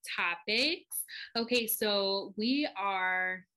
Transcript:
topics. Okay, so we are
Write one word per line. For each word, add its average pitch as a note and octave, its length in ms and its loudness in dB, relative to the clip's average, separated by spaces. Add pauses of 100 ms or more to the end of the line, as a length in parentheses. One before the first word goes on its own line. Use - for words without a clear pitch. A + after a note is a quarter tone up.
(160)
topics. A3 880 0 (320)
Okay, A#3 300 2
so G3 680 0
we C4 320 2 (100)
are F#3 680 0 (120)